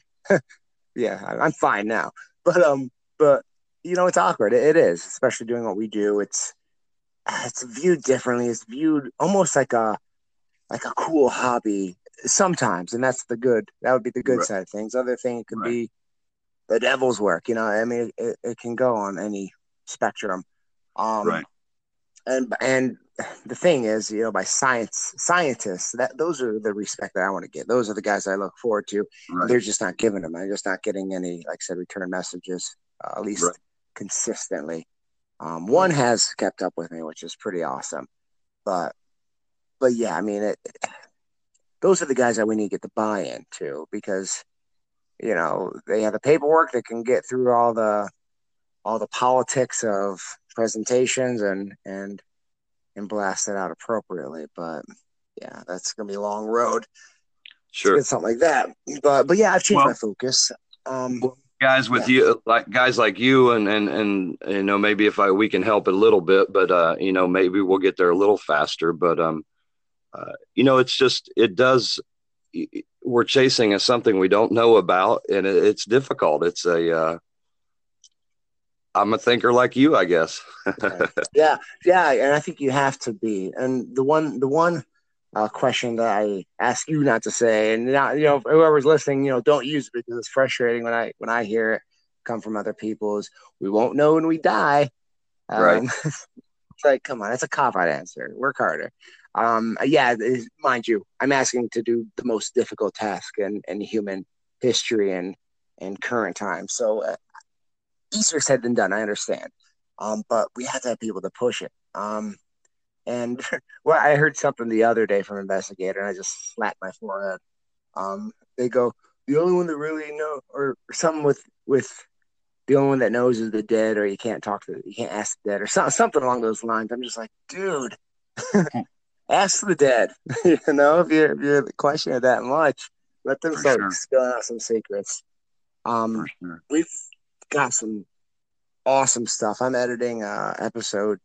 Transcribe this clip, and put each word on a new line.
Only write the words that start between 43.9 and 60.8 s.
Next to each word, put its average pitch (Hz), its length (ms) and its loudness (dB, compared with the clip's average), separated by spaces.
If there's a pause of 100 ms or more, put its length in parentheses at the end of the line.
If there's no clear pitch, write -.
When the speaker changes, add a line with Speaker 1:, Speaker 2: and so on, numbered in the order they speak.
Speaker 1:
because, 98 500 -6 (800)
you 110 120 -2
know, 87 380 -2 (140)
they 107 160 0
have 107 120 0
the 107 60 -8
paperwork 151 520 4
that 117 140 -2
can 117 160 -8
get 117 260 0
through 127 240 2
all 117 220 4
the, 104 340 0 (760)
all 110 140 -2
the 104 100 -6
politics 127 760 0
of 98 360 -2 (340)
presentations 120 880 -2
and, 98 320 -4 (100)
and, 98 380 -12 (720)
and 101 120 -12
blast 101 400 -4
it 101 80 -4
out 92 160 -4
appropriately. 80 720 -8 (100)
But 82 260 -10 (600)
yeah, - 240 -18
that's - 280 -8
gonna 107 140 -10
be 98 60 -10
a 101 60 -8
long 104 260 -6
road 113 380 0
to - 40 -20 (840)
Speaker 2:
Sure. 98 240 4
Speaker 1:
get 139 100 4
something 107 240 -2
like 117 80 -2
that. 139 320 2 (320)
But, 139 240 4
but 170 100 4
yeah, 208 160 4
I've 185 120 2
changed 208 200 4
Speaker 2:
Well, 117 40 6
Speaker 1:
my 117 60 0
focus. 120 580 -2 (340)